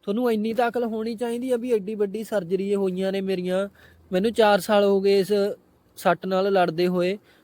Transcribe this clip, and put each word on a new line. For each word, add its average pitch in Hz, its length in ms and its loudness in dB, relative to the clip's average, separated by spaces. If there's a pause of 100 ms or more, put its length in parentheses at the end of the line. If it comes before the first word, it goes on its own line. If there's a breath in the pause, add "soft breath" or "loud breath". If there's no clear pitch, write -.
ਤੁਹਾਨੂੰ 233 300 0
ਇੰਨੀ 220 220 -2
ਤਾਂ 240 140 2
ਅਕਲ 240 160 -2
ਹੋਣੀ 226 300 -4
ਚਾਹੀਦੀ 240 360 -6
ਆ 247 60 0
ਵੀ 247 160 -2
ਐਡੀ 214 220 -2
ਵੱਡੀ 208 300 -4
ਸਰਜਰੀ 196 500 -2
ਹੋਈਆਂ 190 380 -2
ਨੇ 196 80 -2
ਮੇਰੀਆਂ, 190 480 -2 (420 soft breath)
ਮੈਨੂੰ 196 220 0
ਚਾਰ 208 280 6
ਸਾਲ 208 240 2
ਹੋ 196 160 4
ਗਏ 196 200 4
ਇਸ 190 120 0 (680)
ਸੱਟ 175 280 0
ਨਾਲ 190 260 0
ਲੜਦੇ 175 340 2
ਹੋਏ, 180 300 0 (280 soft breath)